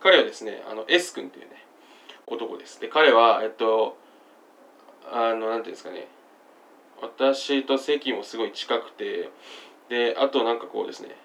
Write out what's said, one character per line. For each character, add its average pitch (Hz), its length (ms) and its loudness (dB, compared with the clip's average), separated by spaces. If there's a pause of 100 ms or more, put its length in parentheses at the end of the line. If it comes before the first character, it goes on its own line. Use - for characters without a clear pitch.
彼 190 180 6
は 123 60 4
で 110 80 -8
す - 120 -14
ね、 107 240 -10
あ 107 60 -12
の、 110 140 -10
S 175 260 2
君 135 120 -10
っ 139 40 -14
て - 80 -20
い - 60 -20
う - 40 -20
ね、 - 160 -20 (640)
男 117 300 -8
で - 100 -16
す。 - 140 -20
で、 113 80 -10
彼 151 240 6
は、 113 320 8
え 110 40 -2
っ - 20 -14
と、 110 460 0 (1160)
あ 113 240 0
の、 113 160 -4
な 117 80 -2
ん 110 40 -8
て - 60 -14
い 90 40 -10
う - 20 -12
ん - 0 -
で - 20 -18
す - 80 -18
か 82 60 -14
ね、 - 180 -14 (920)
私 135 640 0
と 135 140 2
席 139 340 -2
も - 100 -4
す - 140 -12
ご 113 100 -2
い 98 60 -6
近 - 280 -4
く - 120 -14
て、 98 380 -8 (580)
で、 120 300 0
あ 180 100 2
と 131 160 0
な 117 100 0
ん 113 40 -4
か - 80 -14
こ - 180 -6
う - 20 -8
で - 80 -10
す - 80 -16
ね、 - 80 -16 (140)